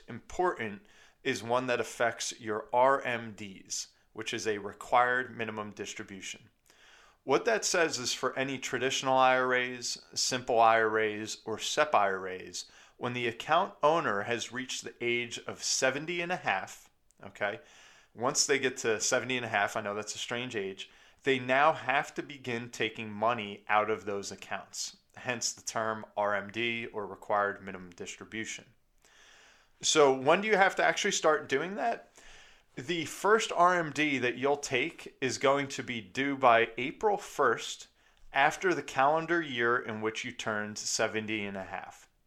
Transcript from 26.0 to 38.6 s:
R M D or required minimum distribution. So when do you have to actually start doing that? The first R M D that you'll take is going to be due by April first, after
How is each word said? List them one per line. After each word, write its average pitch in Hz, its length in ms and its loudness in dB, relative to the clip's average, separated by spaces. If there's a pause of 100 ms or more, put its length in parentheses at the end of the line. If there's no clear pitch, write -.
R 104 200 2
M 101 160 -4
D 117 420 -2
or 104 120 -6
required 95 600 -2
minimum 92 320 -10
distribution. 104 680 -10 (1120)
So 147 320 6
when 135 300 4
do 214 60 -2
you 214 100 4
have 185 200 6
to 180 60 4
actually 165 280 2
start 151 360 2
doing 160 280 -2
that? - 340 -4 (680)
The 151 280 -4
first 214 500 2
R 175 220 6
M 160 140 -2
D 143 260 0
that 123 180 0
you'll 139 220 2
take 143 640 -4
is 123 160 0
going 139 300 4
to 135 160 -8
be 117 180 -6
due 135 340 -2
by 117 340 8 (100)
April 160 360 -2
first, - 720 0 (480)
after 156 400 2